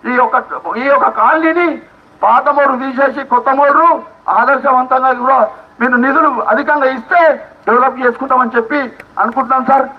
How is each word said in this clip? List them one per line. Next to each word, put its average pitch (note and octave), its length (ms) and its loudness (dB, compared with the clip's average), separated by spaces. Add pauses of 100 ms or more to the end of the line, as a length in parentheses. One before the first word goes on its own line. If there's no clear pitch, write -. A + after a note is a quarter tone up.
ఈ B3 160 -4
యొక్క, A#3+ 140 0 (420)
ఈ B3+ 80 -4
యొక్క C#4 220 2 (100)
కాలనీని D#4+ 500 2 (540)
పాత B3 280 2
మోరు C4+ 280 2
తీసేసి C4+ 440 -2 (120)
కొత్త A#3+ 240 0
మోరు C#4+ 300 4 (420)
ఆదర్శవంతంగా C4 840 0
కూడా B3+ 260 0 (380)
మీరు B3 200 0
నిధులు C4+ 320 2 (220)
అధికంగా D4 400 0
ఇస్తే D4+ 300 0 (420)
డెవలప్ B3+ 400 0
చేసుకుంటామని B3 520 0
చెప్పి A#3+ 240 -2 (380)
అనుకుంటున్నాం B3+ 480 -2
సార్. C4+ 200 2 (140)